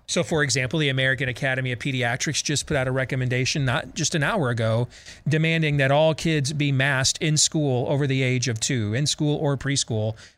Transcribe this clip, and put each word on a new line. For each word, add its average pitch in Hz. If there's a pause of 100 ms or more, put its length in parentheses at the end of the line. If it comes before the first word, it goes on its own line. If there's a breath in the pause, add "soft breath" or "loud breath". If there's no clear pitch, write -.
So, -
for 156
example, 131
the 151
American 131
Academy 127
of 120
Pediatrics 127
just -
put 151
out 131
a 131
recommendation 127
not 127
just -
an 165
hour 160
ago 113 (400 loud breath)
demanding 156
that 135
all 156
kids 156
be 143
masked 135
in 156
school 143
over 147
the 135
age 127
of 110
two, 110
in 139
school 147
or 143
preschool, 113 (220 loud breath)